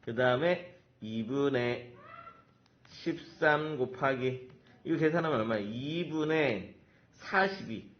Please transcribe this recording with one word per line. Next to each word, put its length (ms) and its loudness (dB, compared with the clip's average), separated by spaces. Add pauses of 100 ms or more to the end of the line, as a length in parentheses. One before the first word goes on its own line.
그 100 -6
다음에 640 2 (220)
이분의 920 0 (960)
십삼 880 0
곱하기, 720 0 (360)
이거 120 0
계산하면 440 2
얼마야? 200 0
이분의 1160 -2 (380)
사십이. 840 -2